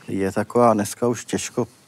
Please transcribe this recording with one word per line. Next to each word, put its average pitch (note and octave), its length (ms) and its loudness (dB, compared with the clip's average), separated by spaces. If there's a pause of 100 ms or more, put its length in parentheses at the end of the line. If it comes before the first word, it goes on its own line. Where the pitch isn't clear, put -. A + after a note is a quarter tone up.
je F#2+ 240 -2
taková A2 420 4
dneska G#2 340 -2
už A#2+ 160 -4
těžko - 440 -4 (200)